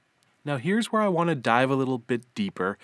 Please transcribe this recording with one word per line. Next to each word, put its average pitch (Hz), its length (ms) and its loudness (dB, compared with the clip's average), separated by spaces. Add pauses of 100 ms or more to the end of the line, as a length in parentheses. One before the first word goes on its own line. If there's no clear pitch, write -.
(440)
Now, 143 140 -4
here's 196 340 -2
where 220 80 2
I 214 80 2
wanna 170 260 2
dive 127 360 2
a 139 60 2
little 131 220 0
bit 120 260 -4 (100)
deeper 98 500 -2